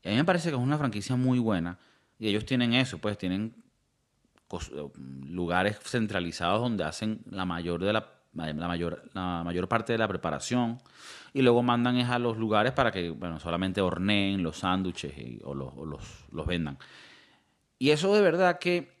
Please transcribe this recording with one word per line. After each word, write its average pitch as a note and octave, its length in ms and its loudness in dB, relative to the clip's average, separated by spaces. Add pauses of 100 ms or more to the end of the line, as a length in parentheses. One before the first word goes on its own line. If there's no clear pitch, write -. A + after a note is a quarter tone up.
Y E2 40 -6
a - 40 -2
mí G#2+ 60 2
me D3+ 60 4
parece F3 260 2
que C#3+ 60 -2
es B2 60 0
una C#3+ 160 0
franquicia B2+ 380 -2
muy B2+ 240 2
buena. F2 380 -2 (400)
Y A2 100 -2
ellos G#2 180 0
tienen B2 280 0
eso, B2+ 240 0
pues, G#2 200 -4
tienen G2 360 -2 (960)
cos-, D2 480 -10
lugares E2+ 840 -2
centralizados G2 840 0
donde A2 220 -2
hacen G#2+ 360 -4 (100)
la F#2+ 140 -6
mayor E2+ 400 -2
de G#2 80 4
la A2 160 0 (260)
la, D#2+ 180 -6
la D#2+ 160 -4
mayor, E2+ 460 -4
la F2+ 300 -2
mayor F2 240 -2
parte A2+ 240 0
de A2+ 60 2
la A2 100 2
preparación, A2+ 720 -2 (540)
y C3+ 80 2
luego A#2+ 200 8
mandan B2 340 4
es B2 120 2
a B2 100 0
los A#2+ 180 0
lugares A2 360 2
para C3 200 4
que, F2 180 -2
bueno, E2 300 -6
solamente F2+ 400 0
horneen G2 640 2
los D#2+ 160 -4
sándwiches F2+ 580 -2
y, A#1+ 280 -12
o C#2 100 -8
los, C2+ 220 -8
o D2 100 -10
los, - 440 -12
los D#2 160 -6
vendan. D#2+ 320 -2 (1000)
Y C3+ 120 2
eso E3 240 4
de G#3+ 60 6
verdad F3+ 380 4
que F3 420 -2